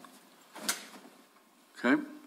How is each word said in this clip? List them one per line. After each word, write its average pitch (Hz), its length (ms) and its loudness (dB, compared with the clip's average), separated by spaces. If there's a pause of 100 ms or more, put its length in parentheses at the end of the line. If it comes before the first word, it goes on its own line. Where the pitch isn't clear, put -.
(1800)
Okay. 135 220 6 (260)